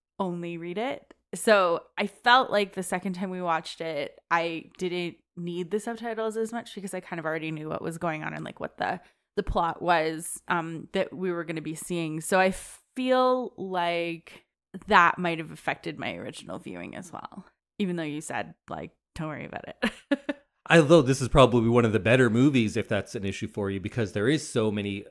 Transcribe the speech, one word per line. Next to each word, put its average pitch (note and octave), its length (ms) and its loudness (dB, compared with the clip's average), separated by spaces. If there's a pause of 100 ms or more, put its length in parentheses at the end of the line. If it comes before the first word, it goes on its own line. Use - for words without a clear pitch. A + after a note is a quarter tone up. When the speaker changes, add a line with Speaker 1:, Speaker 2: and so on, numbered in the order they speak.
(200)
Speaker 1:
only F3 380 -6
read F3 200 -8
it. - 340 -6 (220)
So F#3 480 4 (160)
I G3+ 80 0
felt B3 460 4
like G3+ 220 0
the F#3+ 100 -4
second F#3 300 -4
time F#3 160 -6
we F#3 120 -6
watched E3 380 -2
it, D#3 400 -6 (100)
I E3+ 480 -2
didn't F3 380 -4 (200)
need F3 360 -6
the G#3+ 80 0
subtitles A3 560 -6
as A3+ 160 -2
much A#3 240 -10
because F#3+ 180 -8
I F#3 60 -6
kind F3 180 -10
of D#3+ 80 -6
already D#3+ 240 -4
knew D#3 180 -8
what D#3+ 140 -6
was E3 160 -6
going D#3 240 -4
on D3+ 120 -6
and, D3+ 100 -10
like, - 160 -12
what - 180 -8
the, - 220 -2 (340)
the G3+ 80 -2
plot E3+ 400 -2
was, D#3+ 640 0
um, E3 460 -4
that F#3+ 200 -2
we F#3 200 -4
were E3+ 100 -4
gonna D#3+ 200 -8
be D#3 120 -8
seeing. D#3+ 460 -6
So F#3 180 2
I F#3+ 140 6 (420)
feel B3+ 640 2
like E3+ 880 -4 (420)
that F3+ 320 8
might E3+ 200 0
have D#3+ 120 -10
affected - 480 -6
my F2 160 -6
original - 460 -12
viewing F2 340 -12
as - 180 -14
well, - 320 -14 (360)
even F3+ 160 -2
though E3+ 80 -6
you D3 160 -8
said, C3 340 -8 (160)
like, - 220 -10 (220)
"Don't D#3 140 -8
worry - 160 -10
about - 240 -12
it." - 720 -6
<laughs> - 300 -10
Speaker 2:
Although D#3+ 320 8
this C3 180 2
is B2 80 -2
probably A#2+ 400 6
one A#2 160 6
of G#2+ 80 2
the G#2+ 80 4
better A#2+ 300 4
movies, A#2+ 460 4
if G#2 120 -2
that's G2+ 260 -4
an G#2 120 -6
issue G2+ 220 -6
for G2+ 200 -4
you, G2 120 -4
because G2+ 320 -4
there G#2+ 160 2
is D3+ 200 2
so A2 220 0
many G2+ 400 -4